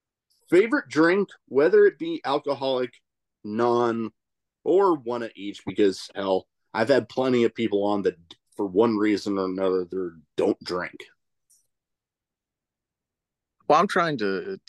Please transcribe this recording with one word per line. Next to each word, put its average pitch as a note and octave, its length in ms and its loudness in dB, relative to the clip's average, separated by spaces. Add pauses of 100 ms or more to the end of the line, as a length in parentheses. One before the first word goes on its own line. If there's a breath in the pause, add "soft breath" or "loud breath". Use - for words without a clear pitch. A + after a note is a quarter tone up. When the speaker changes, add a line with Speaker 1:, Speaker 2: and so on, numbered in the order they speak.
(500)
Speaker 1:
Favorite A3 400 2
drink, F3 400 2 (180)
whether E3+ 380 4
it E3 140 2
be E3 260 -6
alcoholic, C3+ 680 -4 (520)
non, A2+ 680 -2 (520)
or F3+ 320 2
one A#2+ 280 -8
of A2 120 -10
each, G2 300 -12
because, F#2+ 500 0
hell, F#2+ 320 -2 (260)
I've A2 160 0
had B2+ 180 2
plenty B2+ 360 0
of A2+ 120 0
people G2+ 300 -2
on G#2 160 -2
that, F2+ 140 -2 (420)
for G2+ 80 -2
one A2+ 320 0
reason G2+ 400 -2
or F#2+ 80 -2
another, F#2 400 -2
they F2+ 120 -10 (380)
don't - 280 -2
drink. F2+ 320 -8 (2750)
Speaker 2:
Well, D3+ 120 4
I'm F3 80 2
trying E3 300 -2
to, G2 520 -4